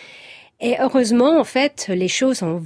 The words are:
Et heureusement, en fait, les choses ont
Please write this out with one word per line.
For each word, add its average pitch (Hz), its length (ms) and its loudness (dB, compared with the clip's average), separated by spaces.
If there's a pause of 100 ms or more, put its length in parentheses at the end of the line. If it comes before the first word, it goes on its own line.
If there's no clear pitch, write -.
(600)
Et 240 200 -2
heureusement, 254 580 2
en 247 60 2
fait, - 440 -4
les 185 200 -2
choses 262 340 -2
ont 165 240 -4